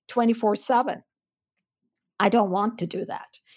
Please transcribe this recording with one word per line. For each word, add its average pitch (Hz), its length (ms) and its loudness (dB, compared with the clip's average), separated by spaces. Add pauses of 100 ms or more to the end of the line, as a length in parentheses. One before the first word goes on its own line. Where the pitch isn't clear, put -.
twenty-four 226 480 2
seven. 226 460 -2 (1160)
I 208 80 4
don't 202 240 2
want 208 280 -2
to 180 60 -4
do 180 200 -8
that. - 340 -14 (180)